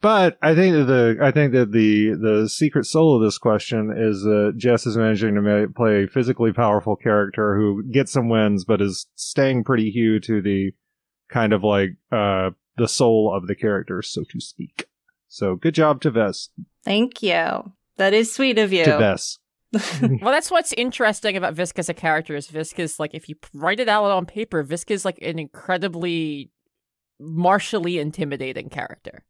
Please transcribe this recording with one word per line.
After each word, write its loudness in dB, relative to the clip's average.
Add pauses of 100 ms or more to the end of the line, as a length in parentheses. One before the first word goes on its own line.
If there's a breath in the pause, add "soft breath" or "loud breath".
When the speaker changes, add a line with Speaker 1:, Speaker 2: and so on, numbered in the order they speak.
Speaker 1:
But 4
I 4
think 4
that 4
the, 4
I 4
think 2
that 2
the, 4
the 2
secret 0
soul 4
of 4
this 2
question -2
is 0
that 2
Jess 2
is -2
managing 2
to 0
ma-, 2 (100)
play 2
a -6
physically 0
powerful 0
character 0
who 0
gets -2
some -2
wins, 2
but 2
is -4
staying -2
pretty 0
Hugh 0
to -2
the -2 (560)
kind 0
of, 0
like, 2 (200)
uh, 0 (280)
the 2
soul 2
of -6
the -4
character, -4
so -8
to -12
speak. -14 (420)
So -4
good -2
job 2
to 0
Vess. -2 (340)
Speaker 2:
Thank -2
you. -2 (260)
That 2
is 2
sweet 0
of 2
you. 2
Speaker 1:
To 6
Vess. 0 (360)
Speaker 2:
<laughs> -2
Speaker 3:
Well, 0
that's 0
what's 0
interesting -2
about -4
Visk -6
as -6
a -4
character -4
is -10
Visk -10
is, -6
like, -6
if -16
you -14
p-, -20
write -2
it 0
out 2
on 0
paper, -6
Visk -8
is, -4
like, -6
an -8
incredibly -6 (680)
martially -2
intimidating -8
character. -8